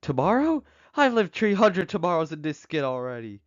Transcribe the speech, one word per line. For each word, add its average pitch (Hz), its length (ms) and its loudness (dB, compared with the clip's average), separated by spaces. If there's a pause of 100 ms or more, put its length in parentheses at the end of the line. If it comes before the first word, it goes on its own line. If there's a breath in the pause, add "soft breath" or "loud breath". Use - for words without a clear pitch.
Tomorrow? 233 600 0 (300 soft breath)
I've 277 180 4
lived 220 220 0
three 214 180 0
hundred 190 380 2
tomorrows 165 420 -2
in 156 80 -12
this 151 180 -6
skin 156 260 -6
already. 123 640 -8